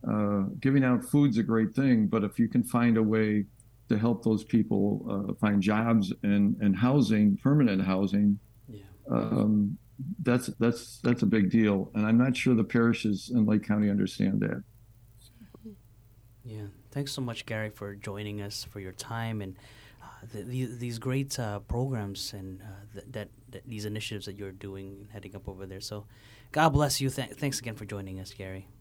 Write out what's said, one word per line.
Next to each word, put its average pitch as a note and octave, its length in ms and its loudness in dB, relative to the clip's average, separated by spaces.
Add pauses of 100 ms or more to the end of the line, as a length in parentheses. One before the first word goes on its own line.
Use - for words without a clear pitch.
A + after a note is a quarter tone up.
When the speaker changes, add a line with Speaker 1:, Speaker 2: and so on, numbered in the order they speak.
Speaker 1:
Uh, G#2 360 0 (160)
giving C3+ 240 4
out B2+ 200 2
food's C#3+ 340 4
a A#2 40 2
great A2 320 2
thing, B2+ 320 4
but A2 160 2
if G#2 160 -4
you A#2 100 4
can B2 140 2
find A#2+ 340 2
a A2+ 60 4
way G#2+ 420 2 (440)
to G#2+ 100 2
help A2+ 240 0
those A2 220 2
people, G#2 600 0 (240)
uh, G2+ 120 -4
find G#2 200 2
jobs G#2+ 520 2 (100)
and, G2+ 380 2
and G#2 160 2
housing, G#2+ 680 4
permanent B2+ 400 4
housing, G2+ 560 2 (300)
Speaker 2:
Yeah. G#2+ 140 -16 (280)
Speaker 1:
um, G#2 680 2 (460)
that's, B2 240 2 (140)
that's, A#2 420 -2
that's B2 200 2
a A2 40 2
big G2 240 4
deal. G#2 440 4
And G#2+ 120 2
I'm A2+ 100 4
not B2+ 200 4
sure C3 180 4
the A2 80 4
parishes A2+ 720 0
in A2+ 100 4
Lake G#2+ 220 2
County G#2 240 2
understand G2+ 500 0
that. - 220 -2 (1800)
Speaker 2:
Yeah. G#2+ 180 -12 (280)
Thanks C#3 220 -6
so C#3 100 -6
much, A#2+ 240 -8
Gary, A2 240 -4
for G2+ 240 -10
joining G#2 480 -8
us, G2+ 220 -10
for - 160 -14
your F#2+ 120 -10
time, A2+ 480 -6
and, F#2+ 160 -10 (460)
uh, - 40 -20 (260)
the, G#2+ 100 -12
the, B2+ 240 -6
these A#2 320 -8
great, C3+ 400 -4
uh, G#2 220 -6
programs A#2 720 -6
and, F#2+ 280 -12
uh, G2+ 40 -20 (280)
th-, G2 200 -16
that, G#2 160 -10 (220)
that - 180 -16
these G#2+ 160 -10
initiatives G#2+ 420 -8
that G2 100 -12
you're G2+ 160 -10
doing G2 360 -12
and G2 240 -18
heading G2 240 -14
up - 120 -12
over F#2+ 180 -12
there. F#2+ 140 -12
So G#2 260 -12 (440)
God D#3 200 4
bless C#3+ 300 2
you. C3+ 100 0
Th-, C3 200 -6
thanks C#3 300 -4
again A2+ 160 -10
for A2 80 -12
joining G2 340 -10
us, F#2 180 -14
Gary. F#2+ 300 -12 (140)